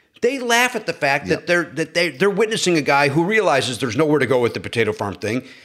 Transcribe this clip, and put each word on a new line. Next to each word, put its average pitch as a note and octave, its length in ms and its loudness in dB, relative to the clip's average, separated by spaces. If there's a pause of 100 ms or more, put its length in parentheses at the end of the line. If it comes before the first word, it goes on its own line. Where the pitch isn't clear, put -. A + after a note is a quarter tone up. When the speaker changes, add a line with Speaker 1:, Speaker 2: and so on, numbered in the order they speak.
(220)
Speaker 1:
they C4+ 180 0
laugh A#3+ 360 2
at A3 120 -8
the E3 60 -4
fact C#3+ 340 0
Speaker 2:
Yep. D#3+ 120 0
Speaker 1:
that - 80 -12
they're, F3 160 2
that D#3 300 -6
they, E3+ 160 0
they're D3 200 0
witnessing G3 480 0
a D3 40 2
guy C#3+ 280 4
who D#3 140 0
realizes D#3 560 0
there's A#2 180 -4
nowhere D3+ 220 2
to C3 60 2
go B2 160 2
with A2+ 120 0
the A2+ 60 -6
potato G#2+ 320 -2
farm G2+ 240 -6
thing. A2+ 280 -6 (220)